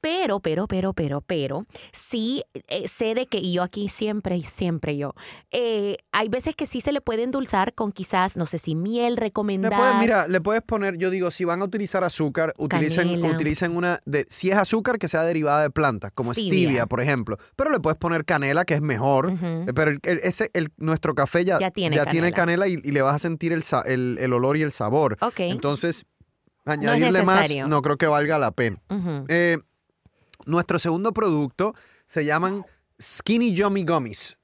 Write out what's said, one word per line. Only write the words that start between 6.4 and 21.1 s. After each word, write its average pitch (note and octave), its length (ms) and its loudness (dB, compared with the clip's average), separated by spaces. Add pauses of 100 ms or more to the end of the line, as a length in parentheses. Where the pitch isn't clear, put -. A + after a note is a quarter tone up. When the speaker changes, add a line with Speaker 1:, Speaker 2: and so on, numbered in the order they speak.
Speaker 1:
que D4+ 100 -4
sí B3 160 -4
se C#4+ 100 0
le C#4+ 100 0
puede A3+ 220 -2
endulzar B3+ 500 0
con G#3+ 180 -4
quizás, F#3 460 -2
no E3+ 80 0
sé E3 140 -6
si D#3+ 160 -4
miel A#3 400 0
Speaker 2:
Le A#3+ 60 0
Speaker 1:
recomendada. G#3 560 0
Speaker 2:
puedes, B3+ 220 6
mira, A3 280 4
le F3+ 140 2
puedes G#3+ 200 2
poner, G3 360 -2
yo F#3 120 0
digo, F3+ 220 0
si F3+ 140 -4
van E3+ 160 0
a G3+ 40 -2
utilizar G3 380 -2
azúcar, D#3+ 540 0
utilicen, E3 520 0
Speaker 1:
Canela. E3+ 200 0
Speaker 2:
utilicen D#3+ 460 0
una, F3 300 0
de, C#3 240 -2
si - 220 -2
es G3 60 4
azúcar, A3 420 0
que F3+ 80 -4
sea D#3+ 160 0
derivada D3+ 400 2
de D3+ 60 2
planta, B2+ 420 -2
como A#2+ 220 -4
Speaker 1:
Stevia. G#3 160 -2 (180)
Speaker 2:
stevia, B2 180 2
por B2 160 -2
ejemplo. A#2+ 360 -2 (180)
Pero C#4+ 160 0
le A#3+ 80 2
puedes D#3 180 0
poner E3 280 -2
canela, D3+ 400 0
que E3 100 0
es D3 60 0
mejor. C#3 460 2
Speaker 1:
Ujú. F3+ 180 -4
Speaker 2:
Eh, E3 280 -4
pero D3+ 180 2
el, C#3+ 120 -4
el, E3+ 200 0
ese, F#3 300 -2
el, D#3+ 240 -2
nuestro D#3 380 -2